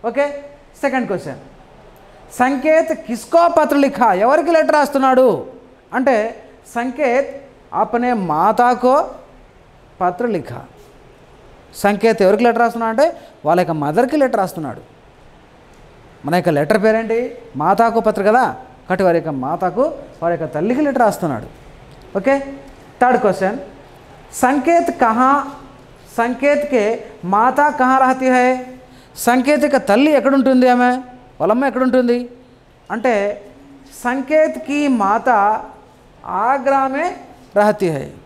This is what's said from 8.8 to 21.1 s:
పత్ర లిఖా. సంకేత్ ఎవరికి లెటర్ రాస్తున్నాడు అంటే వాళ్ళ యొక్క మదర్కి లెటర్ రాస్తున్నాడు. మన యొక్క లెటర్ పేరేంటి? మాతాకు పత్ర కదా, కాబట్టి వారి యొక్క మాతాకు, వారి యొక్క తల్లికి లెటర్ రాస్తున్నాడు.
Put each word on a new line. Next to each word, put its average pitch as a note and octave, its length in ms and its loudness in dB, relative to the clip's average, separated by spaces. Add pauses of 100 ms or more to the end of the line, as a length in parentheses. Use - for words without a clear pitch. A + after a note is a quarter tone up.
పత్ర F3+ 240 -4 (100)
లిఖా. - 260 -10 (1200)
సంకేత్ G#3+ 420 2
ఎవరికి G#3 220 2
లెటర్ A#3 180 2
రాస్తున్నాడు A3+ 300 -4
అంటే C#4+ 120 2 (400)
వాళ్ళ E3 160 4
యొక్క D#3+ 200 -2
మదర్కి B3 400 0
లెటర్ A#3 200 0
రాస్తున్నాడు. D3+ 400 -8 (1400)
మన D3+ 140 -2
యొక్క E3+ 200 0
లెటర్ D#3 240 0
పేరేంటి? A3+ 360 0 (420)
మాతాకు G#3 460 2
పత్ర G#3 220 -2
కదా, A#3+ 160 4 (400)
కాబట్టి F#3 220 -2
వారి E3+ 140 2
యొక్క D3+ 120 -6 (120)
మాతాకు, F3 380 -2 (380)
వారి E3+ 140 0
యొక్క D#3+ 200 -6
తల్లికి A3+ 320 -2
లెటర్ A#3+ 200 2
రాస్తున్నాడు. C3+ 400 -4 (720)